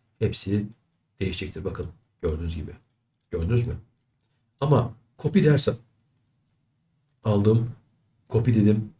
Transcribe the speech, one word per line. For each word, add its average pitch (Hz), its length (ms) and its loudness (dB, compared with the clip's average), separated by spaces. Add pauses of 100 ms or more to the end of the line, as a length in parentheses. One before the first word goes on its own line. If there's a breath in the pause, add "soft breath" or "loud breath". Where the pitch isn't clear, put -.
(180)
hepsi 104 480 -2 (540)
değişecektir. 92 440 -6
Bakın 87 220 -8 (360)
gördüğünüz 82 320 -4
gibi. 78 160 -10 (600)
Gördünüz 98 360 -2
mü? 82 80 -6 (840)
Ama 131 320 2 (260)
copy 156 260 0
dersem 147 300 4 (1500)
aldım, 107 460 2 (600)
copy 113 240 2
dedim. 107 460 2